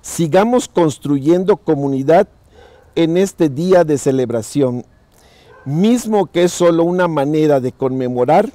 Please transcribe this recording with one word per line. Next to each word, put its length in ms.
Sigamos 640
construyendo 880
comunidad 680
en 220
este 320
día 340
de 140
celebración, 880
mismo 600
que 200
es 60
solo 320
una 240
manera 520
de 120
conmemorar 840